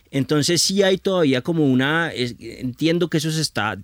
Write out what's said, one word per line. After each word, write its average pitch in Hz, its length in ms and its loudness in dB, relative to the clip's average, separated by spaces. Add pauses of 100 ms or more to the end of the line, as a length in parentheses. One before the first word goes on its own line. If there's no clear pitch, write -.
(140)
Entonces 147 480 0
sí 196 220 2
hay 190 140 2
todavía 156 440 2
como 165 240 0
una, 139 460 2
es, 120 280 -6
entiendo 147 680 -2
que 170 80 0
eso 156 140 -2
se 160 80 -2
está, 107 440 -4